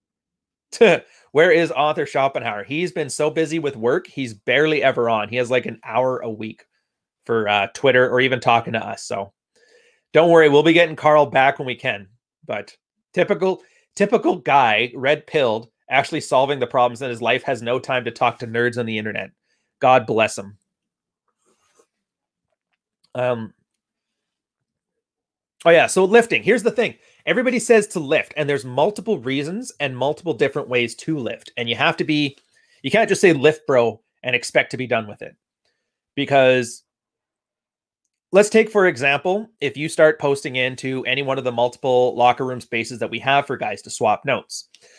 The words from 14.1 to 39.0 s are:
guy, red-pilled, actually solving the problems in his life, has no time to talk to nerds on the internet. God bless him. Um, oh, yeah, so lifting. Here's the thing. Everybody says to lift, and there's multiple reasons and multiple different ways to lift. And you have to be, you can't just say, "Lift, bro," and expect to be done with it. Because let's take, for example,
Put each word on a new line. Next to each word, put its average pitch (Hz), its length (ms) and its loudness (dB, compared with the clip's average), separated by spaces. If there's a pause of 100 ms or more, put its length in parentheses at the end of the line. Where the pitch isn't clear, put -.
guy, 123 560 2
red-pilled, 131 760 -2 (200)
actually 135 320 -2
solving 139 380 0
the 123 80 -4
problems 123 340 -2
in 135 80 -8
his 117 120 -10
life, 120 220 0
has 123 180 -6
no 120 180 -4
time 127 240 -6
to 113 80 -8
talk 117 280 -2
to 120 80 -12
nerds 117 300 -2
on 120 80 -4
the 110 120 -6
internet. 107 340 -10 (480)
God 127 260 4
bless 107 320 -2
him. 101 200 -16 (2500)
Um, 123 380 -4 (2000)
oh, 170 40 4
yeah, 156 180 6
so 185 160 2
lifting. 196 400 2
Here's 196 200 0
the 220 80 0
thing. 220 240 -4 (320)
Everybody 247 320 0
says 226 300 4
to 185 100 -6
lift, 143 360 -2
and 147 140 -4
there's 131 160 -2
multiple 175 540 -2
reasons 143 600 -6
and 135 160 -4
multiple 151 380 -4
different 139 340 -2
ways 120 280 -2
to 160 240 -6
lift. 113 360 -10
And 120 140 -6
you 117 60 -2
have 156 220 0
to 175 60 -2
be, 147 320 -2 (460)
you 135 80 -6
can't 214 180 2
just 190 140 -2
say, 190 100 6
"Lift, 151 360 2
bro," 120 340 0 (220)
and 123 120 -4
expect - 360 -2
to 131 60 -10
be 127 100 -6
done 113 180 -4
with 101 160 -18
it. - 140 -18 (800)
Because 131 640 2 (1500)
let's 208 180 4
take, 220 220 2
for 196 160 2
example, 143 600 -2 (120)